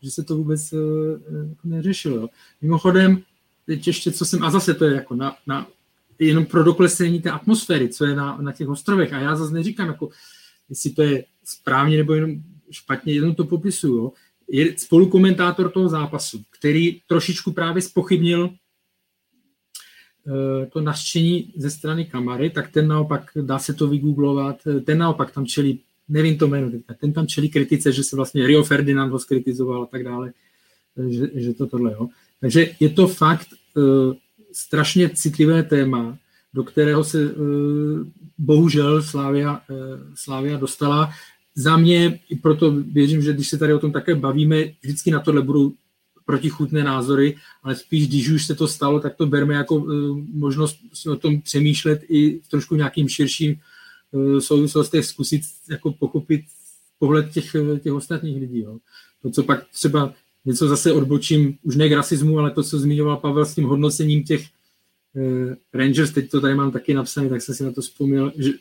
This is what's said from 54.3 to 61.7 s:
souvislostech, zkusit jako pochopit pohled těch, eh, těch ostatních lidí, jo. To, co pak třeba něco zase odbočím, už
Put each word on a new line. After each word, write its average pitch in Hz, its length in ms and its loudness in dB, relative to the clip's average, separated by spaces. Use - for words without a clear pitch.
souvislostech, 147 640 2
zkusit 147 360 -4
jako 160 220 -6
pochopit 151 500 -2
pohled 151 320 2
těch, - 240 -6
eh, 147 240 0
těch 139 140 -4
ostatních 147 440 -6
lidí, 123 220 -6
jo. 107 180 -10
To, 127 80 -6
co 135 140 0
pak - 300 -2
třeba 143 400 0
něco 131 200 0
zase 147 260 2
odbočím, 143 720 2
už 135 120 -2